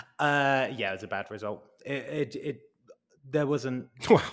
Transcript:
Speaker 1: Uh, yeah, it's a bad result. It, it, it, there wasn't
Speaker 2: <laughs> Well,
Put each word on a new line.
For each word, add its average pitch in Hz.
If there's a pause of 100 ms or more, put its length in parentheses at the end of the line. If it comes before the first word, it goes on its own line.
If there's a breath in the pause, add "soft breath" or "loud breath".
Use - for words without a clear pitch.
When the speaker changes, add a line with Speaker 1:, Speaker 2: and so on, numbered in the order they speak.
(180 loud breath)
Speaker 1:
Uh, 139
yeah, 98
it's 95
a 104
bad 101
result. 104 (200)
It, 139
it, 139
it, 139 (680)
there 147
wasn't 127 (100)
Speaker 2:
<laughs> -
Well, 196